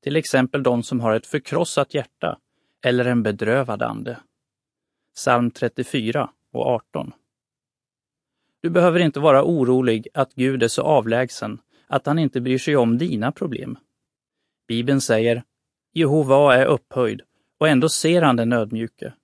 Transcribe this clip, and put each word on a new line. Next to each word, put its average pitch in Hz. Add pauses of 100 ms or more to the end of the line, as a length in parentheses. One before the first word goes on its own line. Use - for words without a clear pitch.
Till 143
exempel 135
de 120
som 127
har 113
ett 113
förkrossat 151
hjärta - (440)
eller 123
en 120
bedrövad 110
ande. 113 (960)
Psalm 120
trettiofyra 120 (220)
och 127
arton. - (1500)
Du 165
behöver 175
inte 156
vara 139
orolig 127
att 139
Gud 127
är 117
så -
avlägsen 117 (280)
att -
han 151
inte 135
bryr 127
sig 147
om 117
dina 135
problem. - (920)
Bibeln 123
säger: 117 (500)
Jehova 143
är 131
upphöjd 123 (360)
och 156
ändå 151
ser 170
han 139
den 117
ödmjuke. 113 (100)